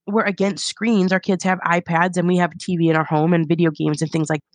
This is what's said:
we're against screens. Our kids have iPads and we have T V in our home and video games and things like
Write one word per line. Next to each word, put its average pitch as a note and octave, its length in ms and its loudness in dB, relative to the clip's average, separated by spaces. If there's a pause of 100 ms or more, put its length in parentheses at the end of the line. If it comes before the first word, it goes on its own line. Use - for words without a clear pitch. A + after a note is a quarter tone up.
we're G#3 180 0
against F#3+ 420 -2
screens. G3+ 460 0
Our F#3 80 0
kids F#3 240 -2
have F#3 140 0
iPads F3 580 0
and F3 100 0
we F3+ 80 2
have F3 220 0
T - 180 -6
V E3 140 2
in D#3+ 80 4
our D#3 80 0
home D#3+ 280 2
and E3 140 2
video E3 240 2
games D3+ 300 -2
and D#3 100 -4
things D#3+ 180 -2
like D#3 140 -2 (120)